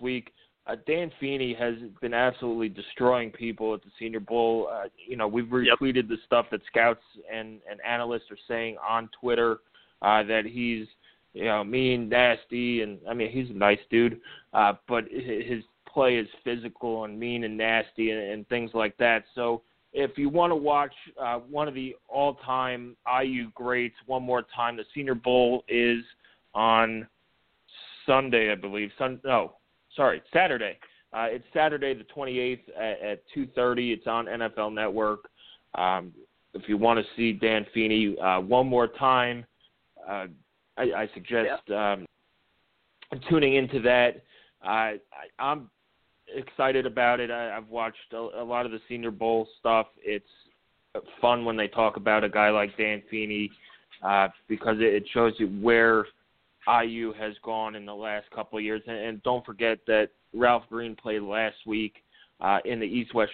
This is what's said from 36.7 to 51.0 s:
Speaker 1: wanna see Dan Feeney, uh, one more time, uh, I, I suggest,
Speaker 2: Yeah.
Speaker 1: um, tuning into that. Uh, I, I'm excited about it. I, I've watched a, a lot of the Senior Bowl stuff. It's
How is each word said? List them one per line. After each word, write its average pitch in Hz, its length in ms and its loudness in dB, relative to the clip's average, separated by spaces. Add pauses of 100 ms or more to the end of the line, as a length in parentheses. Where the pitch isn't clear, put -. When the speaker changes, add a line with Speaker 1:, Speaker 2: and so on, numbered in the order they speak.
Speaker 1:
wanna 113 260 4 (140)
see 117 160 0
Dan 107 420 0
Feeney, 110 440 2
uh, 92 220 2
one 123 280 2
more 120 180 4
time, 123 580 0 (640)
uh, 98 180 -8 (500)
I, 123 60 -2
I 107 320 -2
suggest, 113 520 -2
Speaker 2:
Yeah. 104 260 0
Speaker 1:
um, 92 140 -6 (1200)
tuning 143 280 4
into 135 240 0
that. 123 420 4 (420)
Uh, 92 40 -8
I, 110 300 -2 (400)
I'm 143 300 -4 (640)
excited 131 520 0
about 120 320 2
it. 120 120 -4
I, 117 260 -6
I've 110 120 -12
watched 113 440 -8
a, 113 40 -10 (240)
a 120 40 -6
lot 120 200 -2
of 117 80 -6
the 110 160 -10
Senior 117 220 -6
Bowl 113 380 0 (100)
stuff. 113 300 2 (100)
It's 104 260 -6 (960)